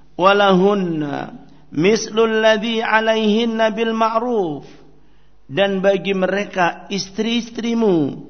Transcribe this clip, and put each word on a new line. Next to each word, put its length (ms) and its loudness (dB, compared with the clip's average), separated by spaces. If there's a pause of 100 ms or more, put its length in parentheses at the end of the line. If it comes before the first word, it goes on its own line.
(180)
"Walahunna 1200 2 (320)
mislul 720 0
ladzi 400 2
'alaihinna 880 0
bil 240 -2
ma'ruf." 720 -2 (840)
Dan 320 0
bagi 320 0
mereka, 800 -2
istri-istrimu, 1400 -2